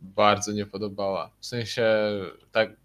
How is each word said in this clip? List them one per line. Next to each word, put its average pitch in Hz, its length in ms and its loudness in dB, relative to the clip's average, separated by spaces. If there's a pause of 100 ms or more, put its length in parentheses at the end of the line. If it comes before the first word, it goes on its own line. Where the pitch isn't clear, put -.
bardzo 104 520 2
nie 101 140 -4
podobała. 98 640 -6 (100)
W - 60 -16
sensie, 120 380 -4 (680)
tak, 110 180 2 (140)